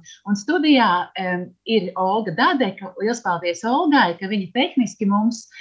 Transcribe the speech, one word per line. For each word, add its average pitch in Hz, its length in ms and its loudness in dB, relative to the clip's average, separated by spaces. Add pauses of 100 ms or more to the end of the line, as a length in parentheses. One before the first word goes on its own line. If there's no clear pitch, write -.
(260)
Un 202 100 0
studijā, 254 800 2
em, 180 320 -4 (160)
ir 214 320 0
Olga 190 420 -2
Dadeka. 226 600 0
Liels 220 280 -2
paldies 175 400 -4
Olgai, 247 540 2
ka 190 100 -8
viņa 190 240 -4
tehniski 247 560 -2
mums 214 380 0 (160)